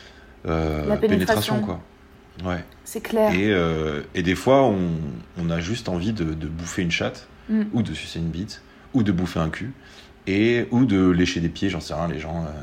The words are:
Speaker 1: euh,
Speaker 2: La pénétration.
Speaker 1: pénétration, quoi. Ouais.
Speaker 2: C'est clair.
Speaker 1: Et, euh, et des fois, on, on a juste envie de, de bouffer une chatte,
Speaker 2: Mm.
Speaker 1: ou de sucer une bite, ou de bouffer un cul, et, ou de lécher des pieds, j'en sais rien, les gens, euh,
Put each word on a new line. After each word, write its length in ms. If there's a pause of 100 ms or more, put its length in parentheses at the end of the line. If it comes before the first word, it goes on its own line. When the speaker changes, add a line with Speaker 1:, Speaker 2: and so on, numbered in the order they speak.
(480)
Speaker 1:
euh, 400
Speaker 2:
La 100
pénétration. 580
Speaker 1:
pénétration, 60
quoi. 180 (640)
Ouais. 200 (220)
Speaker 2:
C'est 160
clair. 320
Speaker 1:
Et, 200
euh, 480 (140)
et 80
des 120
fois, 280
on, 140 (600)
on 120
a 100
juste 300
envie 240
de, 200
de 140
bouffer 340
une 100
chatte, 360 (220)
Speaker 2:
Mm. 140 (100)
Speaker 1:
ou 100
de 100
sucer 260
une 100
bite, 320 (320)
ou 100
de 80
bouffer 280
un 100
cul, 240 (540)
et, 440
ou 140
de 240
lécher 320
des 80
pieds, 200
j'en 120
sais 120
rien, 140
les 120
gens, 260
euh, 40 (140)